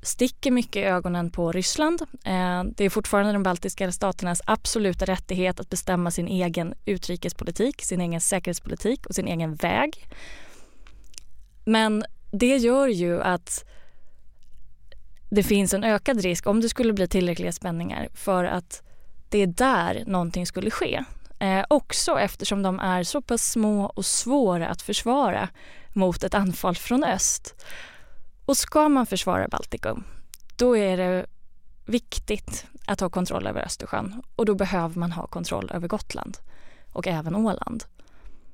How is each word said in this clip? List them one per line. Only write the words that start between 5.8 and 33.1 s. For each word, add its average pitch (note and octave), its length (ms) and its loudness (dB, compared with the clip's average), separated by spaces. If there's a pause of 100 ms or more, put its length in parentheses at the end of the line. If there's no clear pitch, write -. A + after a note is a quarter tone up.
sin F3 160 -2
egen F3 460 0 (120)
utrikespolitik, F3+ 960 -2
sin F3+ 200 -2
egen E3+ 200 -2
säkerhetspolitik - 840 0
och - 100 -6
sin F#3+ 120 -2
egen E3 280 -2
väg. G3+ 520 0 (1600)
Men A3 400 4 (260)
det B3 260 6
gör B3+ 300 6
ju F3 340 2
att - 440 -2 (1600)
det G3+ 140 6
finns G3+ 300 4
en G3+ 100 0
ökad A3 380 2
risk, F3+ 260 0
om G#3+ 140 4
det A3+ 80 2
skulle A3+ 240 4
bli F#3+ 140 2
tillräckliga F3 440 2
spänningar, E3+ 640 -4
för F#3 300 0
att - 380 -4 (480)
det G#3 100 4
är G3 80 6
där F3+ 600 2
någonting F3 380 0
skulle G3 260 -2
ske. - 320 0 (360)
Eh, G3 300 2
också - 500 2
eftersom G3+ 440 0
de F#3+ 160 0
är F#3 240 2
så C4+ 180 -2
pass - 300 0
små G#3+ 340 2
och - 200 -4
svåra A3 640 2
att - 140 -4
försvara G#3 680 2 (440)
mot F#3 300 2
ett - 100 0
anfall F#3 420 2
från B3+ 280 2
öst. - 520 0 (920)
Och C4+ 120 4
ska D4+ 320 4
man C4 160 6
försvara F3+ 420 0
Baltikum, - 560 -4 (520)
då B3 220 4
är F#3+ 200 2
det F3+ 280 0 (600)
viktigt - 800 -4 (220)
att G3 120 -2
ha F3+ 100 0
kontroll - 380 -2